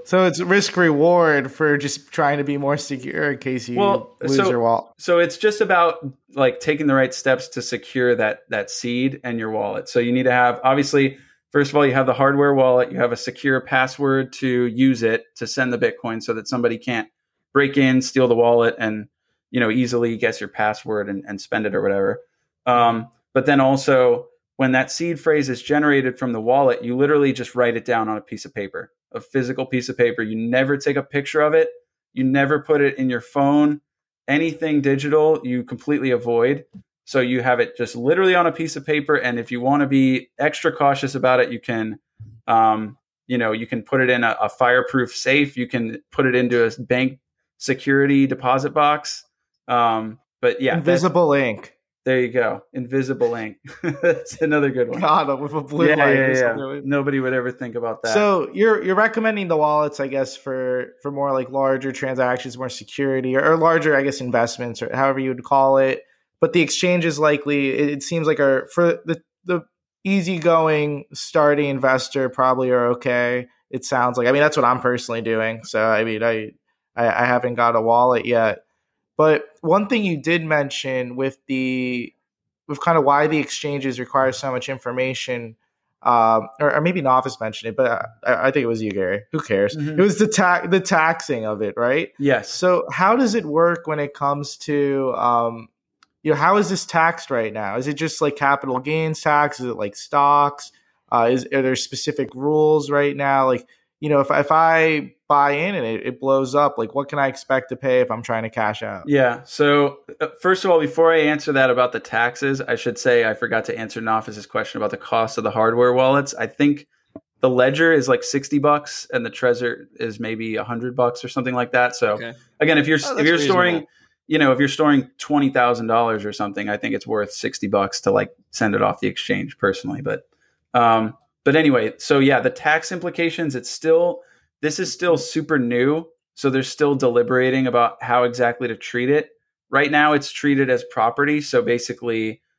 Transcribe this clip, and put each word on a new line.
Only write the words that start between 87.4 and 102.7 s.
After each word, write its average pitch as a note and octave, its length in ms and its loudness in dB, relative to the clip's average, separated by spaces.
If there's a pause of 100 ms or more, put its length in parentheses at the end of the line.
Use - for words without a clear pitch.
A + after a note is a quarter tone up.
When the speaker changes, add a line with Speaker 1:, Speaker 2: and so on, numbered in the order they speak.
Speaker 1:
it, G#2+ 80 -6
but A#2+ 300 0 (180)
I, A#2+ 240 0
I - 20 4
think C3+ 140 0
it A#2 40 -2
was A2+ 140 -2
you, G#2+ 80 -4
Gary. G2 400 -2
Who - 100 -6
cares? G2+ 360 0
Speaker 2:
Mm-hmm. D3+ 240 -4
Speaker 1:
It - 20 6
was G3+ 160 2
the G#3+ 80 4
ta-, F3+ 400 2
the F#3 140 2
taxing D#3+ 640 0
of G#2+ 140 -6
it, G#2 160 -4
right? B2+ 420 0
Speaker 2:
Yes. C3 300 0
Speaker 1:
So F3+ 420 0
how F#3 240 2
does A#3+ 200 2
it A3 100 -2
work E3 420 0
when D#3 140 -4
it C#3+ 140 -6
comes C#3+ 440 -4
to, C#3 540 0
um, A#2 560 0 (540)
you D#3 100 0
know, C#3+ 40 4
how E3+ 200 4
is G3 140 0
this F#3+ 160 -4
taxed E3 440 0
right A2+ 220 -2
now? G#2+ 240 -6
Is C3 120 -4
it D3 60 -4
just, D#3 280 -6
like, D3 140 -2
capital C#3 440 0
gains D#3 400 -4
tax? D3 400 0
Is B2+ 60 -6
it, A#2+ 100 -6
like, G#2 180 -6
stocks? C#3+ 800 0 (400)
Uh, A#2 180 4
is, B2+ 220 0
are C3+ 100 2
there C3 140 0
specific C#3 580 -8
rules D3+ 560 2